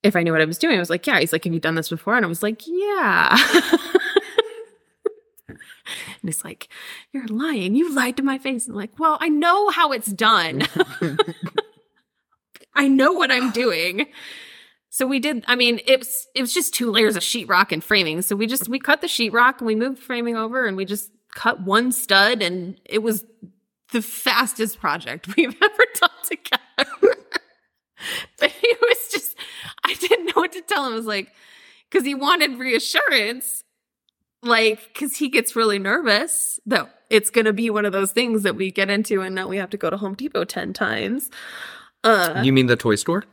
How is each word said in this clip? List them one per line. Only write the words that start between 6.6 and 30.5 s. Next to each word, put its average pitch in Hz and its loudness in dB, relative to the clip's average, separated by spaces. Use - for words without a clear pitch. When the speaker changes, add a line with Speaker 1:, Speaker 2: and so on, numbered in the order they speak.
Speaker 1:
"You're 254 -8
lying. 220 -2
You 320 2
lied 254 0
to 269 -2
my 269 0
face." 247 -6
I'm 226 -14
like, 202 -10
"Well, 311 4
I 330 0
know 349 4
how 320 2
it's 233 -4
done." 190 2
<laughs> - -2
I 285 4
know 269 6
what 302 0
I'm 247 0
doing. 196 0
So - -2
we 269 0
did, 254 -2
I 247 4
mean, 240 4
it 262 6
was, - -8
it 269 -2
was 240 -2
just - -2
two 240 -2
layers 220 4
of 175 -2
sheetrock 190 2
and 160 -2
framing. 180 2
So 202 -2
we 214 0
just, 247 -4
we 254 -4
cut 294 2
the 349 -6
sheetrock 240 2
and 233 -4
we 220 2
moved 254 -2
the - -20
framing 233 -4
over 233 -2
and 196 -2
we 190 -4
just 208 -8
cut - -2
one 214 2
stud 208 4
and 180 -4
it 214 -2
was 220 -2
the 233 0
fastest - -2
project 160 -6
<laughs> 196 -2
we've 311 0
ever 415 4
done 349 4
together. - -2
<laughs> - -
But - 2
he 466 0
was 480 4
just, - -6
I 330 0
didn't 359 0
know 359 -4
what 359 2